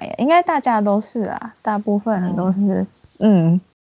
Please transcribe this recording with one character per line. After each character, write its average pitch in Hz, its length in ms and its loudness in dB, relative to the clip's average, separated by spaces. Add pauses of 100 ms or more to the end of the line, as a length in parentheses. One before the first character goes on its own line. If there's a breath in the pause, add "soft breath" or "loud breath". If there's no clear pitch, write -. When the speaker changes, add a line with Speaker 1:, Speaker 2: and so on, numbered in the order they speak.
Speaker 1:
耶， - 140 -12
应 254 80 0
该 349 160 4
大 330 160 -2
家 233 200 0
都 208 220 0
是 226 200 -8
啊， 202 420 -8
大 208 160 -2
部 208 180 -2
分 202 240 -2
人 180 140 -2
都 185 160 0
是， 190 80 -2
Speaker 2:
哦。 190 280 0 (340)
Speaker 1:
嗯。 180 380 4 (320)